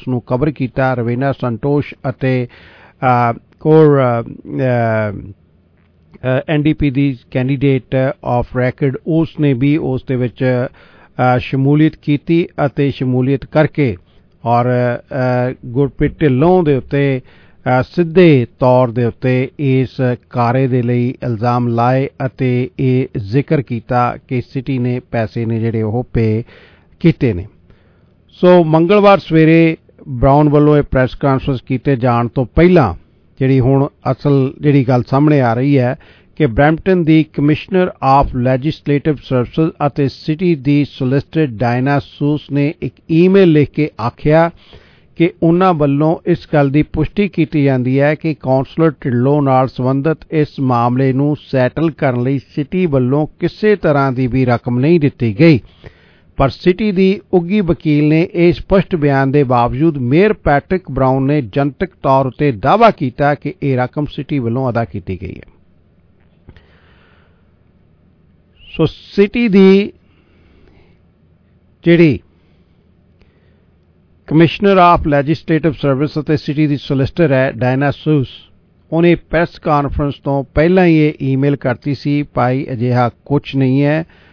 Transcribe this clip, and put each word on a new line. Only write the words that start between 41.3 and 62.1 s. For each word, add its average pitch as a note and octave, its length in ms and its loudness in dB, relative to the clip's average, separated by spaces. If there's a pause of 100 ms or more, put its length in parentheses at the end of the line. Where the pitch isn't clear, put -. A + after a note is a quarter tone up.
ਡਾਇਨਾ B2 540 -2
ਸੂਸ D3 520 -6
ਨੇ C#3+ 300 -2
ਇੱਕ C#3 120 -8 (180)
ਈਮੇਲ F#3 400 4
ਲਿਖ D3+ 180 2
ਕੇ D3 200 -4 (120)
ਆਖਿਆ D3+ 480 0 (640)
ਕਿ E3 180 0 (100)
ਉਹਨਾਂ F3 300 2
ਵੱਲੋਂ D3 520 0
ਇਸ - 280 -2
ਗੱਲ C#3+ 160 2
ਦੀ D3 140 0
ਪੁਸ਼ਟੀ F3+ 440 -4
ਕੀਤੀ D#3 360 -2
ਜਾਂਦੀ C3 360 0
ਹੈ D3 160 0
ਕਿ D#3+ 180 -6
ਕੌਂਸਲਰ C3+ 560 -2
ਢਿੱਲੋਂ C3+ 520 0
ਨਾਲ C3 260 2
ਸੰਬੰਧਿਤ C3+ 500 -2 (140)
ਇਸ D3+ 160 0 (120)
ਮਾਮਲੇ B2+ 540 0
ਨੂੰ C#3+ 240 -2 (140)
ਸੈਟਲ C3+ 400 -2
ਕਰਨ B2 320 -2
ਲਈ C3+ 160 -2
ਸਿਟੀ F3+ 460 -4
ਵੱਲੋਂ C#3 420 0 (120)
ਕਿਸੇ G#3 360 -2
ਤਰ੍ਹਾਂ C#3+ 360 0
ਦੀ B2+ 160 -2
ਵੀ C3 180 0
ਰਕਮ A#2+ 340 -2
ਨਹੀਂ D#3+ 200 2
ਦਿੱਤੀ A#2+ 400 -2
ਗਈ। D#3 200 6 (800)
ਪਰ C#3 120 0
ਸਿਟੀ F#3 420 -2
ਦੀ F#3+ 300 0 (120)
ਉੱਘੀ F#3 280 0
ਵਕੀਲ D3+ 460 0
ਨੇ D#3+ 260 2
ਇਹ F3 200 2
ਸਪਸ਼ਟ - 420 0
ਬਿਆਨ C#3 360 0
ਦੇ D3 120 2
ਬਾਵਜੂਦ B2+ 540 0
ਮੇਅਰ D3+ 360 2
ਪੈਟਰਿਕ D#3 580 -2
ਬਰਾਊਨ C3 320 0
ਨੇ C#3+ 180 0
ਜਨਤਕ C#3 480 -4 (140)
ਤੌਰ C3+ 220 0